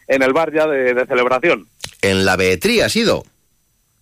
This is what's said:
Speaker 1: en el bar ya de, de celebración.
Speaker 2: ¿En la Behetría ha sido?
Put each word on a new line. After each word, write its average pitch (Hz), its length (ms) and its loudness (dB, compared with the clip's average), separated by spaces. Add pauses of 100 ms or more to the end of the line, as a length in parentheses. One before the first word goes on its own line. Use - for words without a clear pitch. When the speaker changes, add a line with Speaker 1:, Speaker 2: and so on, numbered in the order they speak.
Speaker 1:
en 135 160 0
el 131 100 2
bar 160 180 -2
ya 156 140 0
de, 131 300 0
de 127 100 -2
celebración. 123 640 0 (340)
Speaker 2:
¿En 98 240 2
la 95 100 2
Behetría 95 520 0
ha - 20 -2
sido? 180 360 -2 (760)